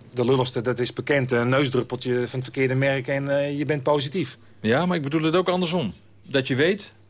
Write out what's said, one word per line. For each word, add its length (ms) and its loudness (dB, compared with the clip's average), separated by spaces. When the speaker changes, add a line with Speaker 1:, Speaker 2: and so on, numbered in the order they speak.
Speaker 1:
de 100 0
lulligste, 360 2
dat 180 0
is 140 -2
bekend. 400 0
Een 160 2
neusdruppeltje 680 0
van 240 -2
het 40 -4
verkeerde 320 -2
merk 340 0
en, 200 -2
eh, 200 -2
je 60 -2
bent 180 -2
positief. 540 0
Speaker 2:
Ja, 260 2
maar 100 0
ik 60 -4
bedoel 200 0
het 140 2
ook 120 2
andersom. 440 0
Dat 240 -2
je 80 -2
weet, 380 0